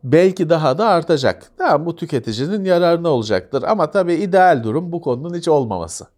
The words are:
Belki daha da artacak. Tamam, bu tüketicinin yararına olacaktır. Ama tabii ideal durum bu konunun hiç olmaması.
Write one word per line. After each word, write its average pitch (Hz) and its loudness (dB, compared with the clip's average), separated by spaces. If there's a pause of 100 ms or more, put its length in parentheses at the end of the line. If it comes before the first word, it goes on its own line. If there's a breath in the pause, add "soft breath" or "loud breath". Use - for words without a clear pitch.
Belki 170 2
daha 156 2
da 226 2
artacak. 156 0
Tamam, 170 0
bu 165 -6
tüketicinin 147 -4
yararına 170 2
olacaktır. 113 -2
Ama 175 0
tabii 175 0
ideal 180 2
durum 160 -4
bu 170 -8
konunun 147 -6
hiç 170 -6
olmaması. 107 -2 (120)